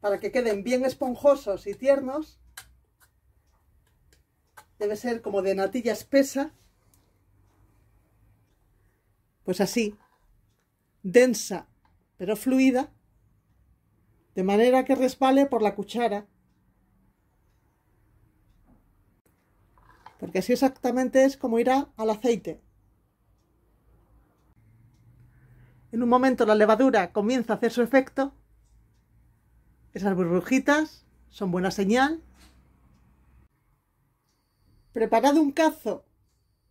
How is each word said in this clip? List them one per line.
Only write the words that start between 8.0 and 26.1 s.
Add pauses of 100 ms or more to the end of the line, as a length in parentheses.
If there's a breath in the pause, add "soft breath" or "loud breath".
Pues
así, (1040)
densa (500)
pero
fluida, (1400)
de
manera
que
resbale
por
la
cuchara. (4000)
Porque
así
exactamente
es
como
irá
al
aceite. (3250 soft breath)
En
un
momento